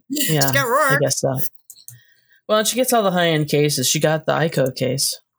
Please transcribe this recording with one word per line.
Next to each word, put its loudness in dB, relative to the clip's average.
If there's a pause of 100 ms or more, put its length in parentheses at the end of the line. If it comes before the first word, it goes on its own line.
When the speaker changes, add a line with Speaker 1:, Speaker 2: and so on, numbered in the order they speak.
(140)
Speaker 1:
She 0
Speaker 2:
Yeah, 4
Speaker 1:
got 2
Speaker 2:
I 2
Speaker 1:
Rourke. 2
Speaker 2:
guess -2
so. -2 (1080)
Well, 2
and 0
she -4
gets 0
all 2
the 0
high 2
end 0
cases. 0
She 0
got 0
the 0
ICO 0
case. -4 (200)